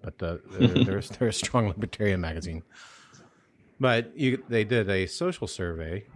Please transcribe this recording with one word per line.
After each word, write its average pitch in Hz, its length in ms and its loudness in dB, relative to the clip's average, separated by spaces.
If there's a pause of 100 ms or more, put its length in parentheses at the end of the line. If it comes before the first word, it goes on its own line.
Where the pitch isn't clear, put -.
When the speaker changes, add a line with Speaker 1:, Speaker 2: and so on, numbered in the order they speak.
Speaker 1:
but, - 180 -12
uh, 87 160 -4 (140)
they're, 120 160 6
Speaker 2:
<laughs> - 160 4
Speaker 1:
they're, 101 180 0
they're - 280 -2
a 104 40 -2
strong - 340 0
libertarian 98 540 0
magazine. 80 400 -6 (1160)
But 117 360 2
you, 131 320 2
they 113 160 4
did 104 260 2
a 95 180 2
social 170 400 -4
survey, 85 580 -6 (100)